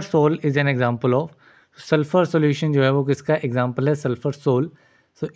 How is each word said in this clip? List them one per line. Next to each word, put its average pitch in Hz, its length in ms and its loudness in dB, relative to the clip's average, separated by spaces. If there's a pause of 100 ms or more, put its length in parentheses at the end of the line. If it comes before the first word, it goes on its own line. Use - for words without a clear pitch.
sol 151 260 2 (100)
is 139 180 0
an 139 100 2
example 123 460 0
of। 160 100 -6 (600)
sulfur 160 440 2
solution 151 400 0
जो 139 100 4
है 131 80 4
वो 139 120 2
किसका 139 320 0 (100)
एग्जांपल 123 440 -2
है? 151 60 2
sulfur 139 440 -4
sol। 139 300 0 (520)
So 156 140 -6